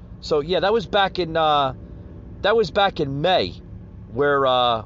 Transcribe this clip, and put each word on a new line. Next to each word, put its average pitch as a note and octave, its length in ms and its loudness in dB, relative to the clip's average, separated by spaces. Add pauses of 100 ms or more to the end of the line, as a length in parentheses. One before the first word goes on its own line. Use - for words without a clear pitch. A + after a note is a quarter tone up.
(200)
So, D#3 200 0
yeah, E3 200 0
that G3 120 2
was A3 140 0
back F#3+ 320 2
in, E3 180 -2
uh, D3 380 2 (680)
that G#3 140 4
was G#3+ 140 2
back G3 300 0
in C#3 200 -2
May, D3+ 400 0 (520)
where, C#3 340 2
uh, B2 400 2